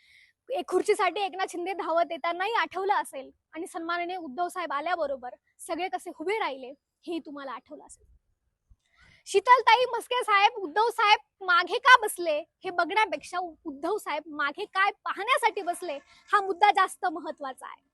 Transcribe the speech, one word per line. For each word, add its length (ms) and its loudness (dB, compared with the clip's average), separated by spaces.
एक 180 -6
खुर्चीसाठी 540 0
एकनाथ 280 -4
शिंदे 240 -6
धावत 380 0
येतानाही 420 -4
आठवलं 400 -2
असेल 380 -6
आणि 140 -10
सन्माननीय 480 -6
उद्धव 320 -6
साहेब 260 -6
आल्याबरोबर 560 -4
सगळे 220 -4
कसे 300 -8
उभे 200 -2
राहिले 280 -6
हेही 120 -6
तुम्हाला 320 -12
आठवलं 340 -16
असेल. 200 -20
शीतलताई 600 6
म्हस्के 380 -2
साहेब, 280 6
उद्धव 380 0
साहेब 540 2
मागे 340 2
का 240 8
बसले 380 -2
हे 300 -12
बघण्यापेक्षा 680 -2
उ-, 160 -6
उद्धव 320 -4
साहेब 300 -6
मागे 380 -4
काय 260 0
पाहण्यासाठी 680 0
बसले 320 -6
हा 100 4
मुद्दा 300 4
जास्त 340 2
महत्वाचा 640 -8
आहे. 260 -20